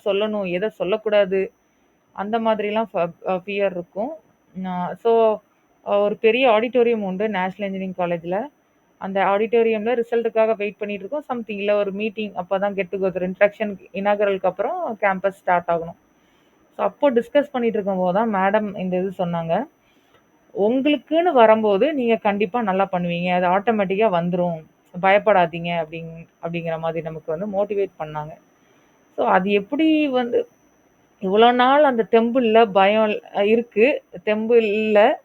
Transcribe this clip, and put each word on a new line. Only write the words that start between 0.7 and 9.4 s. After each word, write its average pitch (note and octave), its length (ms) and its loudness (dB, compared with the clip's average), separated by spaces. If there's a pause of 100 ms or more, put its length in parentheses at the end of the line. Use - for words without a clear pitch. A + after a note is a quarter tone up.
அந்த G#3 260 -4
மாதிரிலாம் A3 560 -2
ஃப-, E3+ 180 -2 (140)
அ, F#3 80 -2 (120)
ஃபியர் G3+ 240 -2
இருக்கும். F#3 400 -10 (540)
ஆ, F3+ 300 -6
so, A3+ 440 2 (480)
அ, G3+ 120 0
ஒரு G#3 180 0
பெரிய A#3 340 2
ஆடிட்டோரியம் A#3 520 2
உண்டு F#3+ 260 -4
நேஷனல் F#3+ 440 -6
இன்ஜினியரிங் F#3+ 220 -8
காலேஜ்ல. F3 540 -4 (500)
அந்த F#3+ 260 -2
ஆடிட்டோரியம்ல A3+ 800 0